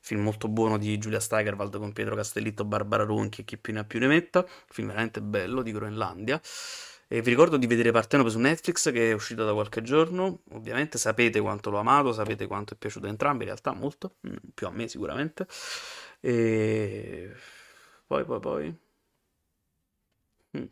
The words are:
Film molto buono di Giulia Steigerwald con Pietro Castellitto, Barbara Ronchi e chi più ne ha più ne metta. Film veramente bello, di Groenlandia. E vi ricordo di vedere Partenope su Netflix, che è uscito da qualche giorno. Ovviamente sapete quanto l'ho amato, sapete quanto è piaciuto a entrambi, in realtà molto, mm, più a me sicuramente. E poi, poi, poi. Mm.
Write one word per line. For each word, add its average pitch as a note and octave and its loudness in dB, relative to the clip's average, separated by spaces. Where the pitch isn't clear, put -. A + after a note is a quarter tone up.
Film G#2 -2
molto G#2+ -2
buono A2 2
di G#2+ 0
Giulia G#2+ -2
Steigerwald G2+ -2
con G#2 -6
Pietro G#2+ -4
Castellitto, G#2+ -4
Barbara G#2 0
Ronchi G#2+ -2
e - -12
chi G#2+ -12
più - -8
ne G#2+ -4
ha G#2+ -6
più G#2+ -4
ne B2+ 4
metta. F3 4
Film G#2+ -6
veramente A2 -4
bello, G#2 -2
di A#2 -4
Groenlandia. G#2 -4
E A#2 0
vi A#2+ 2
ricordo D3+ 8
di B2+ 4
vedere A#2 6
Partenope A#2 6
su A2 -2
Netflix, D#3+ 2
che A#2 4
è A2+ 4
uscito A2+ -2
da G#2+ 2
qualche G#2+ -2
giorno. E3+ 2
Ovviamente A2+ -4
sapete A2 4
quanto G#2 -2
l'ho G2+ 0
amato, B2+ 4
sapete G#2+ -2
quanto G2+ -8
è - -20
piaciuto G2+ -8
a - -4
entrambi, C3 0
in G2 -6
realtà G#2+ -6
molto, - -8
mm, - -10
più - -8
a F2 -6
me G#2+ -6
sicuramente. D3 -6
E A2 0
poi, C#3 0
poi, A#2 -4
poi. E3 -4
Mm. C#3 -8